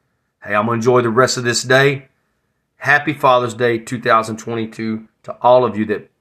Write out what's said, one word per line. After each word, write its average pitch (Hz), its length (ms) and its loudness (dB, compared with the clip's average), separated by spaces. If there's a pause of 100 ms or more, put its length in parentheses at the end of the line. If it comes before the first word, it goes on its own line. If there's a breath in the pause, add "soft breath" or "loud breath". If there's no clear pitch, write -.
(440)
Hey, 101 100 -6
I'm 104 120 2
gonna 117 100 0
enjoy 123 260 4
the 120 80 0
rest 123 280 2
of 127 60 -6
this 120 200 -2
day. 135 440 2 (680)
Happy 147 360 -2
Father's 123 420 0
Day 117 240 0
two 113 200 -10
thousand 113 380 0
twenty-two 110 680 -8 (160)
to - 80 -14 (100)
all 123 240 4
of 104 100 -4
you 107 100 -2
that 104 360 -8